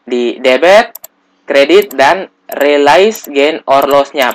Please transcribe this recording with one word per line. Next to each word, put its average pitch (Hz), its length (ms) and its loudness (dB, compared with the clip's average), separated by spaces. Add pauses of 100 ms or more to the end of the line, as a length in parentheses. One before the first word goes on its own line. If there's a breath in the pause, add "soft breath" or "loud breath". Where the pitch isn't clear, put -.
Di 120 320 -4
debit, 156 560 2 (480)
kredit, 143 560 0
dan 160 320 -2 (160)
realize 147 800 0
gain 143 400 -2
or 139 240 0
loss-nya. 139 440 -2